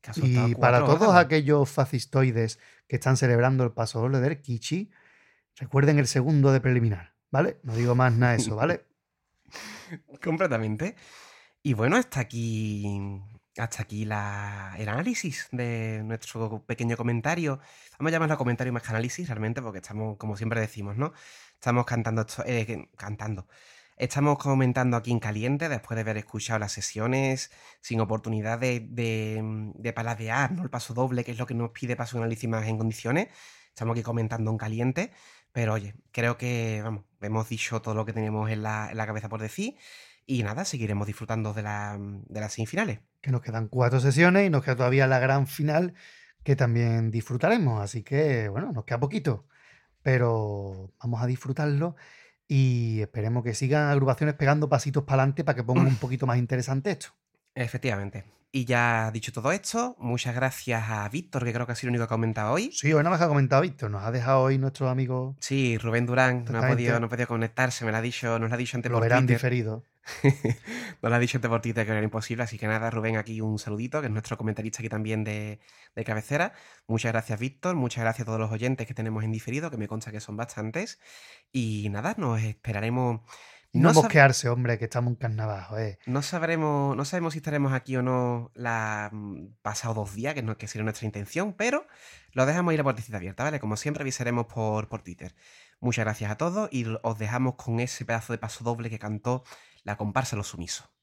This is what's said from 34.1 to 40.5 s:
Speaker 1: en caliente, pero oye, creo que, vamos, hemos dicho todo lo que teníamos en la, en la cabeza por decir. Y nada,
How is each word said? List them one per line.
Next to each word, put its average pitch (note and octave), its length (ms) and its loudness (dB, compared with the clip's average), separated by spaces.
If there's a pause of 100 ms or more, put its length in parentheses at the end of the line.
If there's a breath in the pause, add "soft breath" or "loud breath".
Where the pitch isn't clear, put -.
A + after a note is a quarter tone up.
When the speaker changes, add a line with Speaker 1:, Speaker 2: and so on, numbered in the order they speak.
Speaker 1:
en A2 60 -2
caliente, A#2+ 540 -2 (420 soft breath)
pero A2 200 0
oye, G#2 220 -6 (160)
creo A#2+ 260 0
que, A#2 460 -2
vamos, G#2+ 220 -6 (160)
hemos A2 280 -2
dicho A2+ 320 -4
todo A2 140 -4
lo G#2+ 100 -2
que A2+ 80 -8
teníamos G#2+ 380 -2
en G#2+ 120 -4
la, G#2+ 280 -4
en A2+ 60 -8
la A2 100 -2
cabeza G#2+ 220 -8
por A2 120 -8
decir. G3+ 360 -8 (500 loud breath)
Y B2+ 160 0
nada, A2+ 220 -4